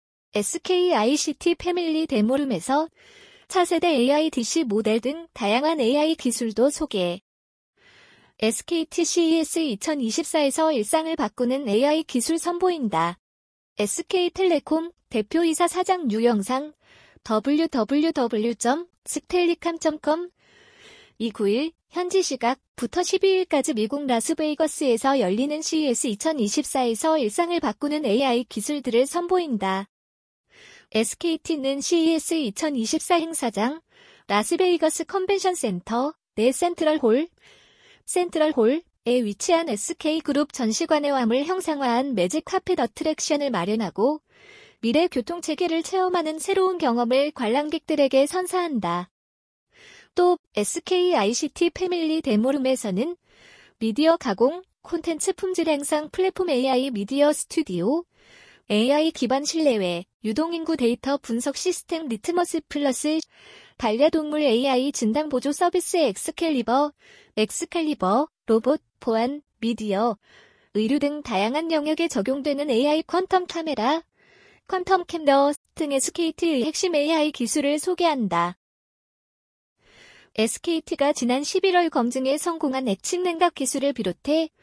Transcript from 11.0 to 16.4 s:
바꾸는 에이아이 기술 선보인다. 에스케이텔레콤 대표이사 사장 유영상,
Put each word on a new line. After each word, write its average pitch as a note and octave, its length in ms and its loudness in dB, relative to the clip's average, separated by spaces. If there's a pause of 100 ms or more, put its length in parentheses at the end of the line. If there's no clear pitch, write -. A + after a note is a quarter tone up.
바꾸는 B3+ 540 -2
에이아이 C#4 340 2
기술 C4 360 -2
선보인다. D4+ 800 0 (600)
에스케이텔레콤 E4+ 1120 0 (200)
대표이사 D#4+ 580 0
사장 F4+ 420 -2
유영상, A#3+ 600 0 (520)